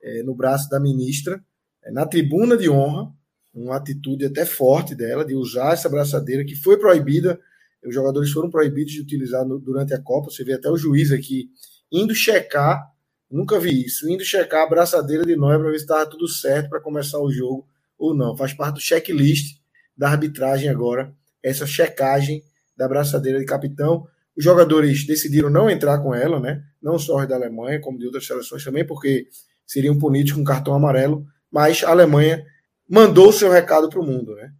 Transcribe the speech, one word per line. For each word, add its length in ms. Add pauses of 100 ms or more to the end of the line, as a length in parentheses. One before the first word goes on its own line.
é, 220
no 120
braço 340
da 100
ministra, 640 (420)
é, 80
na 140
tribuna 520
de 120
honra, 400 (440)
uma 240
atitude 480
até 200
forte 500
dela, 280
de 120
usar 380
essa 140
braçadeira 560
que 120
foi 220
proibida, 640 (460)
os 80
jogadores 380
foram 180
proibidos 440
de 80
utilizar 440
no, 140
durante 340
a 80
Copa, 280
você 140
vê 100
até 160
o 80
juiz 340
aqui 380 (420)
indo 240
checar, 680 (460)
nunca 300
vi 260
isso, 240
indo 140
checar 400
a 60
braçadeira 560
de 100
Neuer 240
pra 100
ver 100
se 60
tava 240
tudo 180
certo 420
pra 120
começar 380
o 120
jogo 360 (300)
ou 180
não. 200
Faz 180
parte 220
do 60
checklist 760 (400)
da 120
arbitragem 600
agora, 440 (280)
essa 240
checagem 800 (320)
da 120
braçadeira 520
de 60
capitão. 600 (280)
Os 80
jogadores 600
decidiram 440
não 200
entrar 300
com 160
ela, 240
né? 240 (180)
Não 160
só 240
os 60
da 80
Alemanha, 440
como 200
de 60
outras 200
seleções 380
também, 220
porque 420 (380)
seriam 320
punidos 340
com 120
cartão 300
amarelo, 520 (260)
mas 320
a 80
Alemanha 520 (460)
mandou 400
o 40
seu 180
recado 380
pro 140
mundo, 320
né? 240